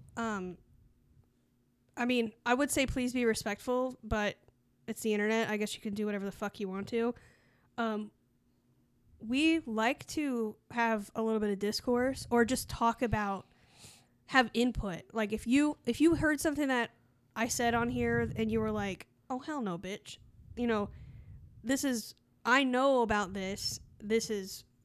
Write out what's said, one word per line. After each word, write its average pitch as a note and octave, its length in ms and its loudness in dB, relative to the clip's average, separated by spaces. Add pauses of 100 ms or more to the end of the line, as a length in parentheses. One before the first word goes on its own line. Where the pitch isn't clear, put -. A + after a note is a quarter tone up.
(180)
um, G3 400 -4 (1400)
I A#3+ 100 -2
mean, A#3 260 2 (140)
I A#3+ 80 0
would C#4 180 -2
say C4+ 140 2
please B3 280 -2
be B3 120 0
respectful, B3 800 -2
but G#3+ 320 -2 (520)
it's A3 140 -10
the A3 120 0
internet. G#3+ 360 2
I G#3+ 80 -2
guess G#3 180 -4
you - 60 -14
can G#3+ 120 -6
do G#3 120 -4
whatever G#3 200 -4
the G3 60 -6
fuck - 280 -8
you G3+ 80 -4
want F#3+ 220 -6
to. A#3 240 0 (640)
Um, G#3+ 340 -4 (1080)
we D4+ 460 4
like A3+ 420 0
to A#3+ 480 -2 (160)
have A3+ 440 0
a A3 60 -2
little A3 180 2
bit G#3 120 0
of G3 80 -2
discourse B3 680 0
or A#3 160 6
just B3 240 -2
talk A#3 320 0
about, G#3 440 -2 (800)
have B3+ 260 6
input. A3+ 480 0 (120)
Like, G#3+ 200 -2
if A3 140 -6
you, D4 380 4
if A#3 160 0
you E4 140 8
heard D4+ 240 2
something D4 280 0
that B3 240 0 (440)
I A3+ 120 0
said A#3 260 2
on A#3 160 2
here A#3 460 0
and A3 160 0
you A3 80 2
were A3 120 0
like, G3+ 360 -4 (220)
"Oh, B3+ 100 -4
hell D4+ 220 -6
no, F#3 160 -2
bitch," F#3+ 400 -12 (380)
you A#3+ 120 0
know, G#3 220 0 (760)
this C4+ 200 2
is, B3 300 -2 (320)
I C4 180 6
know C4 380 4
about G#3 320 0
this. G3 460 -6 (200)
This A3 300 -2
is G3+ 340 -6 (220)